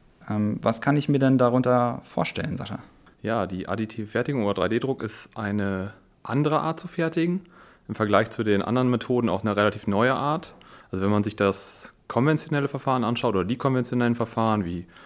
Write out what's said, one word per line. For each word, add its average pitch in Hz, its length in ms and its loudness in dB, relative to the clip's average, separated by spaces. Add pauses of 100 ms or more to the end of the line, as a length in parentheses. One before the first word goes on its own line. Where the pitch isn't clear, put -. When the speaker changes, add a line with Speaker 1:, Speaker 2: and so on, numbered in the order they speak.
(300)
Speaker 1:
Ähm, 107 300 0
was - 220 0
kann 143 160 2
ich 139 100 0
mir 143 100 4
denn 131 200 4
darunter 123 680 2
vorstellen, - 540 -4
Sascha? - 220 -8 (420)
Speaker 2:
Ja, 107 240 0
die 92 200 -6
additive 107 400 -4
Fertigung 123 380 -2
oder 101 80 2
drei 92 160 0
D 110 100 0
Druck 127 240 -2
ist - 360 -10
eine 101 560 -2 (280)
andere 147 380 0
Art 160 180 -4
zu - 80 -14
fertigen. 170 600 -2 (420)
Im 107 60 -8
Vergleich 107 340 2
zu - 160 -6
den 101 160 4
anderen 123 300 2
Methoden 120 400 0
auch 98 100 0
eine 104 160 0
relativ 104 300 2
neue 110 260 2
Art. 147 420 -4 (380)
Also 95 100 -2
wenn 101 80 2
man 104 140 4
sich 101 100 -4
das - 600 -2 (140)
konventionelle 143 600 0
Verfahren 127 360 -2
anschaut 117 320 0
oder 90 100 0
die 120 100 -2
konventionellen 120 600 0
Verfahren 113 500 0
wie 87 200 -6 (200)